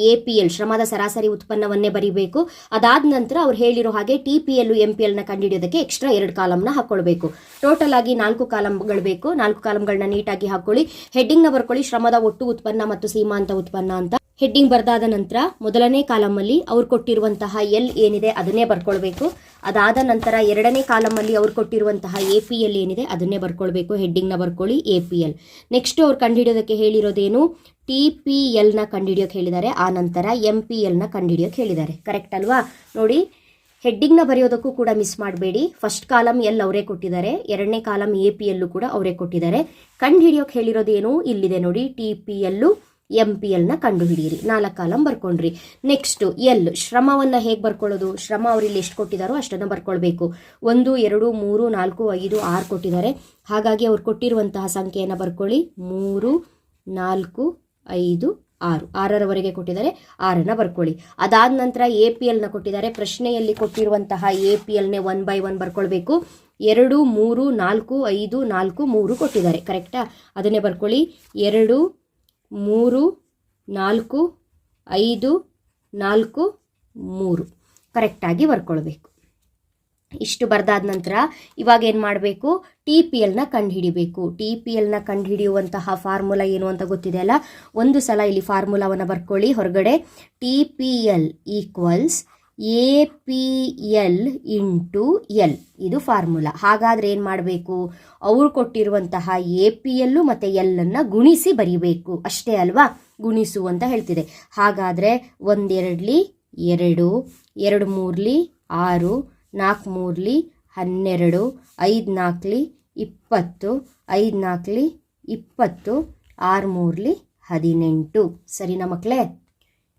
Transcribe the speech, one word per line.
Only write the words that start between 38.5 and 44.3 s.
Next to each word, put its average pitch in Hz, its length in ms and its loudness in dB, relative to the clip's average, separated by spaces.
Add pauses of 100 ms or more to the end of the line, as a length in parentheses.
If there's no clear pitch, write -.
ಎಲ್ 185 100 -4 (120)
ಕೂಡ 185 80 -4 (120)
ಅವರೇ 185 240 -2
ಕೊಟ್ಟಿದ್ದಾರೆ. 175 400 0 (440)
ಕಂಡುಹಿಡಿಯೋಕೆ 302 560 6
ಹೇಳಿರೋದೇನು? 220 520 0 (220)
ಇಲ್ಲಿದೆ 185 320 0
ನೋಡಿ, 190 180 0 (140)
ಟಿ 226 100 -6 (180)
ಪಿ 202 120 -6 (120)
ಎಲ್, 208 160 2 (560)
ಎಂ 214 80 0 (100)
ಪಿ 208 160 -4
ಎಲ್ 175 140 4
ನ 277 40 0 (100)
ಕಂಡುಹಿಡಿಯಿರಿ. 170 520 0 (140)